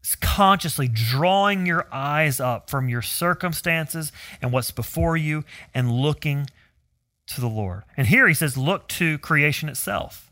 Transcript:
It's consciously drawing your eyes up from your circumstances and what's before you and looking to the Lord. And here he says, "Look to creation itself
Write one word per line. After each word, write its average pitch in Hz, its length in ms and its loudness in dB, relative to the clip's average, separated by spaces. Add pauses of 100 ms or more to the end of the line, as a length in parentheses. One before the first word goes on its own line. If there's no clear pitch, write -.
(100)
It's - 60 -4
consciously 190 720 2
drawing 180 760 2
your 175 240 0
eyes 143 520 0
up 123 280 -2
from 131 200 0
your 120 120 -2
circumstances 165 1080 -2 (300)
and 123 100 -2
what's 123 200 0
before 165 440 -2
you 151 300 -2 (280)
and 127 160 0
looking 143 600 0 (760)
to - 120 -10
the 123 80 -2
Lord. 104 360 -4 (120)
And 127 120 2
here 240 200 6
he 170 60 6
says, 139 240 -2
"Look 135 320 -2
to 160 300 0
creation 151 500 0
itself - 640 -6